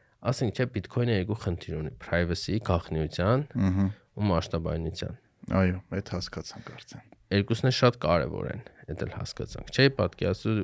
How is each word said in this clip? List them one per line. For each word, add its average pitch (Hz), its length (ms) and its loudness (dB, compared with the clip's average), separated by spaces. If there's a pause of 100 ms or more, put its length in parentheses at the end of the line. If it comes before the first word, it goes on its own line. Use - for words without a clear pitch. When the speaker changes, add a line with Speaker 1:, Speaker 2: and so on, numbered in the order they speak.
(240)
Speaker 1:
Ասենք, 120 340 0
չէ, 127 80 2
Bitcoin-ը 120 480 0
երկու 98 220 2
խնդիր 87 400 -4
ունի՝ 78 180 -4
privacy-ի, 87 640 0
գաղտնիության 87 840 2 (100)
Speaker 2:
Մհմ։ 95 320 4 (240)
Speaker 1:
ու 104 160 -2
մասշտաբայնության։ 82 880 -2 (340)
Speaker 2:
Այո, 92 380 4
այդ 95 240 -6
հասկացանք - 580 -8
արդեն։ - 380 -16 (220)
Speaker 1:
Երկուսն 104 420 2
էլ 127 40 4
շատ 123 240 4
կարևոր 76 520 0
են, - 120 -8 (200)
էդ - 240 -6
էլ - 60 -6
հասկացանք։ - 580 -8
Չէ, 131 200 4
պատկերացրու, 101 760 0